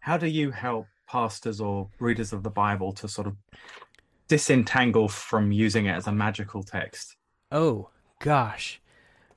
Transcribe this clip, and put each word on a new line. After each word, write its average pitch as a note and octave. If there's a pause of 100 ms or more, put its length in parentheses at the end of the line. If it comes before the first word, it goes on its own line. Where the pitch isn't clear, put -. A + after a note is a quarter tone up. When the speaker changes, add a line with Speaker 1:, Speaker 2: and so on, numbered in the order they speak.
Speaker 1:
how E3
do E3
you D#3
help A2+ (220)
pastors A2
or G2+ (120)
readers A2+
of G2
the G#2+
Bible G2+
to G#2
sort G#2
of G2+ (920)
disentangle B2
from G#2
using G#2
it F#2+
as E2+
a G#2
magical G#2
text? - (340)
Speaker 2:
Oh, C#3+ (300)
gosh. C3+ (560)